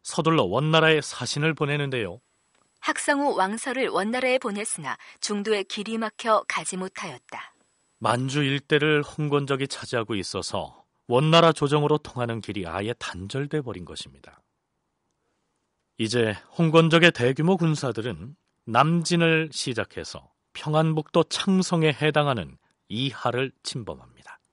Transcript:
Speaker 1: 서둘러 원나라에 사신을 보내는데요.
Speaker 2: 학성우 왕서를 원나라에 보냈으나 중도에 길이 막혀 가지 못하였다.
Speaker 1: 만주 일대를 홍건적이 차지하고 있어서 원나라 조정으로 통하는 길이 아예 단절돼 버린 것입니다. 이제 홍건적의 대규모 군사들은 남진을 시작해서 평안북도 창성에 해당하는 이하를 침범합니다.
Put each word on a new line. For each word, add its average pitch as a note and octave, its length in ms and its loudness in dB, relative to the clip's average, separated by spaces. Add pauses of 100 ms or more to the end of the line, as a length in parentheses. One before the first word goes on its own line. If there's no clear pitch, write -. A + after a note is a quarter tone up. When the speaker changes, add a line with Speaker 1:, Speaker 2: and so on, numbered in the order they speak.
Speaker 1:
서둘러 D#3+ 400 2
원나라에 D#3 580 4
사신을 D3 540 -4
보내는데요. C3+ 680 -4 (600)
Speaker 2:
학성우 C#4+ 560 0
왕서를 A3+ 500 -2
원나라에 A#3+ 520 0
보냈으나 G3+ 600 -6 (220)
중도에 G#3 420 -2
길이 G#3+ 340 -8
막혀 A3 520 0
가지 F3+ 280 -6
못하였다. F#3 800 -12 (460)
Speaker 1:
만주 B2+ 420 0
일대를 D3 600 2
홍건적이 C#3 640 -2
차지하고 A2+ 480 -4
있어서 F#2 680 -6 (240)
원나라 D#3 460 6
조정으로 D3 460 2
통하는 A#2 420 -6
길이 F#2+ 260 -8
아예 G2+ 280 -6
단절돼 C3+ 680 -8
버린 G2+ 240 -10
것입니다. C#2 560 -18 (1600)
이제 A2 380 0 (220)
홍건적의 E3 540 6
대규모 D3+ 440 0
군사들은 B2+ 760 -4 (320)
남진을 D#3+ 880 2
시작해서 - 800 -8 (200)
평안북도 D#3 720 0
창성에 F3 680 2
해당하는 C#3 640 0 (300)
이하를 B2+ 640 -4 (100)
침범합니다. - 800 -12 (120)